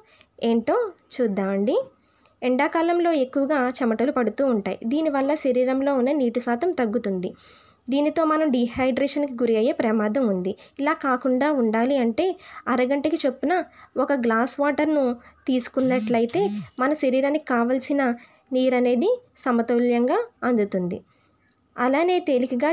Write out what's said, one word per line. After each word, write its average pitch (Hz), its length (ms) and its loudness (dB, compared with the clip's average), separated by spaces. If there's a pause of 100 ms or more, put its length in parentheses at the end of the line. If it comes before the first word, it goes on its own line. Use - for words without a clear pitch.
(440)
ఏంటో 233 340 2 (380)
చూద్దామండి. 202 600 0 (640)
ఎండాకాలంలో 330 720 2 (120)
ఎక్కువగా 277 340 0 (100)
చెమటలు 247 480 0
పడుతూ 247 280 0 (100)
ఉంటాయి. 196 300 -2
దీనివల్ల 285 500 0
శరీరంలో 262 640 0
ఉన్న 247 120 2 (120)
నీటి 240 240 0
శాతం 240 240 0 (100)
తగ్గుతుంది. 202 500 -2 (560)
దీనితో 294 380 0
మనం 311 280 2
డీహైడ్రేషన్కి 262 840 0
గురి 233 180 2
అయ్యే 247 220 2
ప్రమాదం 220 520 0
ఉంది. 180 200 -2 (280)
ఇలా 294 140 0 (100)
కాకుండా 262 440 0 (120)
ఉండాలి 233 440 2
అంటే 233 220 0 (460)
అరగంటకి 269 520 0
చొప్పున 269 300 -2 (500)
ఒక 294 100 0 (100)
గ్లాస్ 233 380 0
వాటర్ను 294 420 2 (460)
తీసుకున్నట్లయితే 240 920 0 (400)
మన 269 100 2 (120)
శరీరానికి 277 420 0
కావలసిన 254 560 0 (540)
నీరు 254 260 2
అనేది 247 280 2 (340)
సమతుల్యంగా 240 760 2 (300)
అందుతుంది. 202 500 -2 (760)
అలానే 294 440 2
తేలికగా 262 540 0